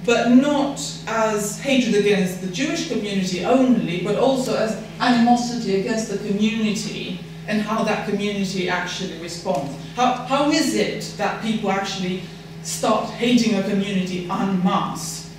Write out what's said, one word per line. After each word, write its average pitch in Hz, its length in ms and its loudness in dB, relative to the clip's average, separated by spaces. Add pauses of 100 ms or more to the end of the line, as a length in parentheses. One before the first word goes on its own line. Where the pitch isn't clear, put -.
but 240 260 4
not 285 480 6 (280)
as 214 540 0
hatred 220 340 4
against 196 460 4
the 185 80 -6
Jewish - 400 -4
community 202 560 -2
only, 214 580 4
but 202 140 0
also 247 400 2
as 220 260 -2 (180)
animosity 233 800 4
against 220 300 -2
the 190 80 -4
community 208 1000 -2 (260)
and 214 140 0
how 214 240 -2
that 214 240 -2
community 196 600 -2
actually 180 500 -6
responds. 175 540 -4 (200)
How, 247 200 2 (100)
how 294 260 2
is 269 240 2
it - 440 -2
that 202 240 -2
people 208 280 -2
actually 185 520 -2 (400)
start - 480 0
hating 226 480 2
a 190 60 0
community 190 680 -2
en 196 340 0
masse? - 760 -2